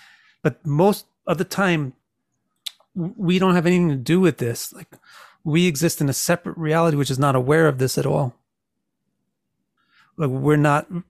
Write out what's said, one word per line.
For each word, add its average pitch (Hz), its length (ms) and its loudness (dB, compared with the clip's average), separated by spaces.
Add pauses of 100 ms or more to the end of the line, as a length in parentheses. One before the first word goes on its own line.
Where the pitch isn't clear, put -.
(420)
But - 240 -4
most 170 420 2 (200)
of 165 100 0
the 165 60 -2
time, 165 500 -2 (1000)
w-, 175 220 -6
we 185 200 0
don't 185 160 2
have 170 120 2
anything 175 240 2
to 143 60 0
do 147 240 0
with 175 180 2
this. - 360 -8
Like, - 140 -20 (560)
we 170 240 2
exist 156 340 -2
in 139 80 0
a 127 40 -2
separate - 440 -4
reality, 160 400 0
which 139 140 -2
is 127 80 -4
not 139 160 2
aware 147 320 4
of 135 100 0
this 127 200 -2
at 139 80 0
all. 143 280 -2 (1800)
Like, 147 120 -2
we're 135 260 0
not 147 320 2 (220)